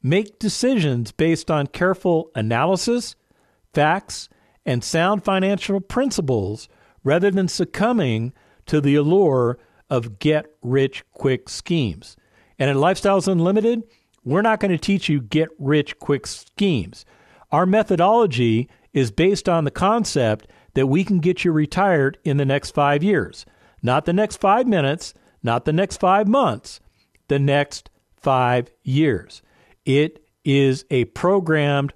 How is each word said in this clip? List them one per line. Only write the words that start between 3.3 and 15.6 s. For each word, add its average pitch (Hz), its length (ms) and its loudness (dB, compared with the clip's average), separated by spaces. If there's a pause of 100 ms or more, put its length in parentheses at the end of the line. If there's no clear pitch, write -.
facts, 156 560 -2 (360)
and 123 180 -2
sound 180 400 0
financial 196 580 -2
principles 131 880 -4 (340)
rather 175 260 2
than 190 180 0
succumbing 165 880 -2 (340)
to 151 120 0
the 139 160 2
allure 143 640 2 (300)
of 117 300 -4
get-rich-quick 135 1300 -2
schemes. 123 680 -4 (420)
And 139 120 0
at 139 80 0
Lifestyles 190 500 0
Unlimited, 202 560 2 (400)
we're 165 200 0
not 220 160 2
gonna 185 180 0
teach 196 320 -2
you 147 100 2
get-rich-quick 143 1080 -2